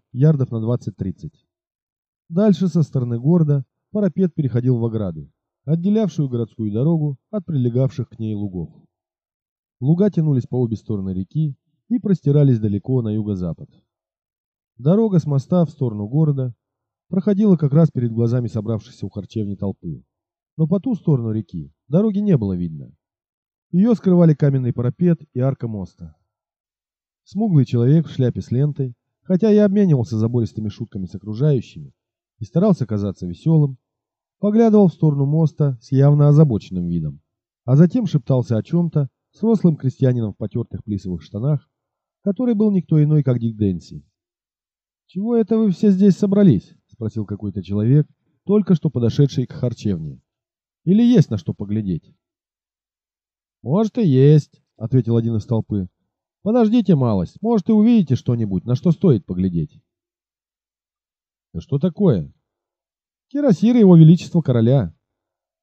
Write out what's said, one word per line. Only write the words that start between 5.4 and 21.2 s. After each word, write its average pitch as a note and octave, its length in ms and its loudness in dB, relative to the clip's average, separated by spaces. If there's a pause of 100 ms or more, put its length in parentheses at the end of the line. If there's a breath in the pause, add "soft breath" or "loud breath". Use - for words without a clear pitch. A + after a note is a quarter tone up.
отделявшую E3+ 640 -2
городскую A2+ 420 -6
дорогу D3 480 -2 (120)
от G#3 160 -8
прилегавших B2 640 -4
к - 100 -20
ней A2 160 -6
лугов. F#2 340 -8 (1080)
Луга E3+ 320 0
тянулись D3+ 360 -2
по B2 100 -6
обе A#2 180 -2
стороны G2 360 -8
реки C3+ 440 -6 (320)
и A#3+ 120 -2
простирались C#3+ 600 0
далеко G#2+ 420 -2
на G#2+ 120 -4
юго-запад. F#2+ 560 -6 (1080)
Дорога F#3 420 2
с - 60 -4
моста D3 380 0
в D3+ 60 -4
сторону G#2+ 400 -6
города C3+ 440 -2 (540)
проходила G3 480 2
как D3 160 0
раз D#3 180 4
перед A#2+ 220 -4
глазами A#2 360 -2
собравшейся G#2+ 580 -8
у F#2+ 40 -8
харчевни G2+ 460 -8
толпы. F2+ 480 -10 (540)
Но D#3 100 0
по F#3+ 140 0
ту B3+ 140 -4
сторону A#2+ 360 0